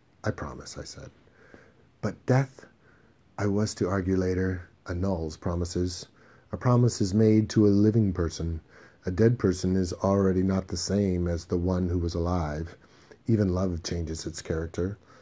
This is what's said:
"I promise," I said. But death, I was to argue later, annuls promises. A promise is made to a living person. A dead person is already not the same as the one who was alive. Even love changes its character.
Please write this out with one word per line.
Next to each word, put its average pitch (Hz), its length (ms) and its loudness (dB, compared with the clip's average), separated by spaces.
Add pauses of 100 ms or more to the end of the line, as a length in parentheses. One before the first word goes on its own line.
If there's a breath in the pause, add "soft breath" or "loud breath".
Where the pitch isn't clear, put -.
(240)
"I 107 80 -4
promise," 65 460 -12
I - 80 -12
said. - 260 -18 (880 soft breath)
But - 260 -6
death, 131 400 0 (720 soft breath)
I 104 60 -2
was 104 300 0
to 98 120 0
argue 92 300 0
later, 92 460 -2 (240)
annuls 87 500 -4
promises. 90 680 -4 (440 soft breath)
A 98 60 -6
promise 123 440 2
is 98 120 0
made 110 360 6
to 107 180 6
a - 20 8 (160)
living 107 260 4
person. 82 500 -4 (440 soft breath)
A 95 60 -2
dead 117 260 4
person 92 380 2
is 92 180 0
already 95 480 2
not 95 280 0
the 92 60 -6
same 90 520 0
as 85 180 -4
the 92 100 -4
one 90 320 0
who 87 120 0
was 85 160 -2
alive. 82 600 -4 (520 soft breath)
Even 104 220 2
love 90 340 -2
changes 80 420 -6
its 78 160 -10
character. 87 560 -6 (240 soft breath)